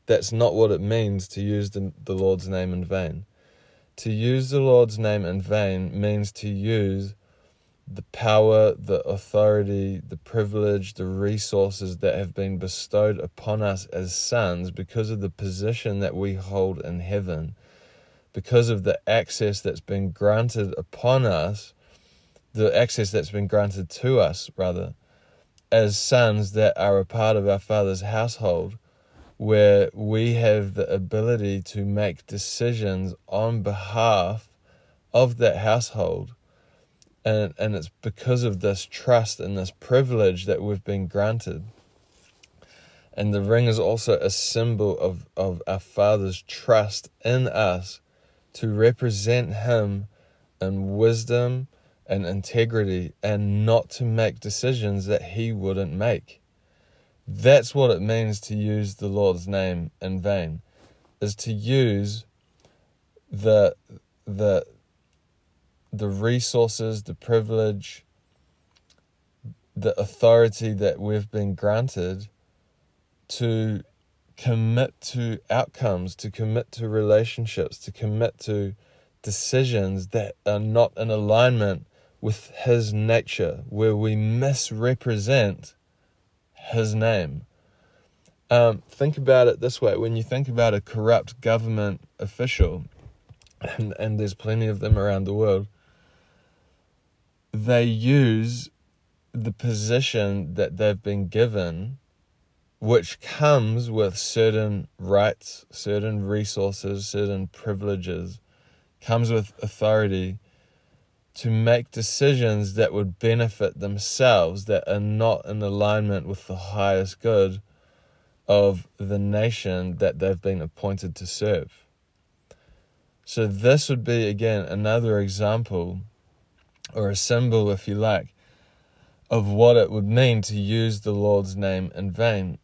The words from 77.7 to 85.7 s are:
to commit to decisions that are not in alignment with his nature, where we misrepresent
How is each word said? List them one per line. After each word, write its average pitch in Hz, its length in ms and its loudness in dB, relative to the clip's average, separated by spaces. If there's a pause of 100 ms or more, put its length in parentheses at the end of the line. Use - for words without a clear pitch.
to - 120 -16
commit 107 480 -4
to 101 380 -6 (460)
decisions 101 840 -2
that 101 280 -6 (100)
are 104 140 0
not 110 360 4
in 113 140 -4
alignment 107 760 2 (340)
with - 380 -6
his 117 360 2
nature, 107 760 0
where 107 260 2
we 107 220 0
misrepresent 113 1600 0 (800)